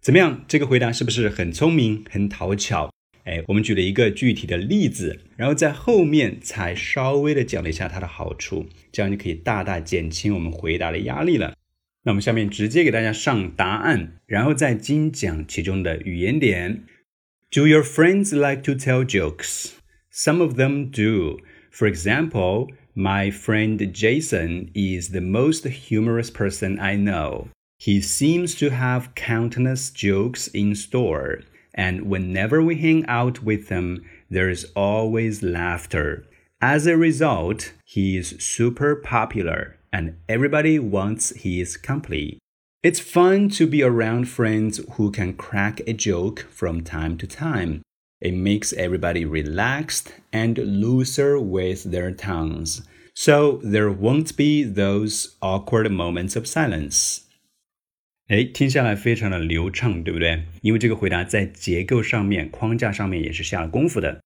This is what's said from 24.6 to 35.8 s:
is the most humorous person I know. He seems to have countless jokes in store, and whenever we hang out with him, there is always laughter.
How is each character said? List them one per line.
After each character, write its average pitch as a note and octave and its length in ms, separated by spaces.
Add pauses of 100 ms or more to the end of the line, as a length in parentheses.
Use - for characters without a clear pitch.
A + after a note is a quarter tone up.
is F#2 380
the F#2 80
most A#2+ 480
humorous A#2 640
person G2 480
I F#2+ 160
know. E2 520 (320)
He G2+ 220
seems E3+ 540
to C#3+ 160
have B2+ 440
countless B2 720
jokes G2+ 600
in G2+ 260
store, E2+ 680 (300)
and F#2 360
whenever F#2+ 520
we E3 140
hang D#3+ 300
out B2 360
with G#2+ 280
him, F2+ 340 (260)
there F#2 200
is F2 260
always A2 640
laughter. F2 840 (340)